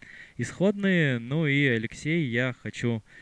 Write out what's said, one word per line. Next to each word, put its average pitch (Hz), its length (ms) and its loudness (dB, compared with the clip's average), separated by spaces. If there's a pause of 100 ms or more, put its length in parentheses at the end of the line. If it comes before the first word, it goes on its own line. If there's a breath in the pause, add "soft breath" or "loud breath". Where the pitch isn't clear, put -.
(360 loud breath)
исходные. 175 800 2
Ну 139 280 -2
и, 139 200 4
Алексей, 135 600 0
я 120 360 0
хочу 113 400 -2 (180 loud breath)